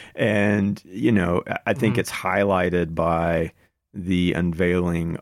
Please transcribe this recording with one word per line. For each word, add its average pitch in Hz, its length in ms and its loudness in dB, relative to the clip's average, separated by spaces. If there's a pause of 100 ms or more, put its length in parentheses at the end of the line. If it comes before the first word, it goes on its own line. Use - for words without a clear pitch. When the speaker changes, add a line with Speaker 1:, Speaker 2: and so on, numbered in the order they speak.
(140)
Speaker 1:
And, 104 720 0
you 113 280 -2
know, 90 340 2
I, - 200 -6
I 110 80 2
think 120 200 0
Speaker 2:
Mm-hmm. 113 60 0
Speaker 1:
it's - 120 -4
highlighted 90 800 0
by 82 580 0 (400)
the 90 420 0
unveiling 85 880 0